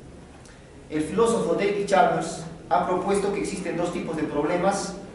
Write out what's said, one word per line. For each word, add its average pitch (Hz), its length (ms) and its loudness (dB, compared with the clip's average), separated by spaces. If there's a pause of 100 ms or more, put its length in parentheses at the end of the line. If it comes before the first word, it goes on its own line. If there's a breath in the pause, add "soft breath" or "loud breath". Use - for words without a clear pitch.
(880 loud breath)
El 156 120 0
filósofo 170 540 2
David - 300 0
Chalmers - 580 2 (260)
ha 180 180 4
propuesto 185 460 2
que - 80 -2
existen - 360 -4
dos 170 140 -2
tipos - 240 -4
de 151 80 -2
problemas 175 720 0 (200)